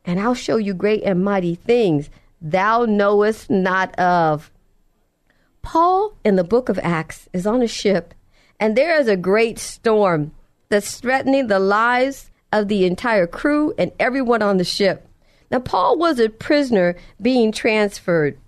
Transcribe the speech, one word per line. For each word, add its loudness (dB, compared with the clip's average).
and -4
I'll 0
show -2
you -2
great -2
and 0
mighty -2
things 0
thou 0
knowest 0
not 0
of." 0
Paul, 0
in 2
the 2
book 0
of -2
Acts, -6
is -4
on 0
a 0
ship, -2
and 0
there 2
is 2
a 2
great 0
storm 0
that's -2
threatening 0
the 2
lives 0
of 0
the 0
entire 0
crew -2
and -2
everyone 0
on 0
the 0
ship. -2
Now, -2
Paul 0
was 0
a 4
prisoner 0
being 2
transferred. -2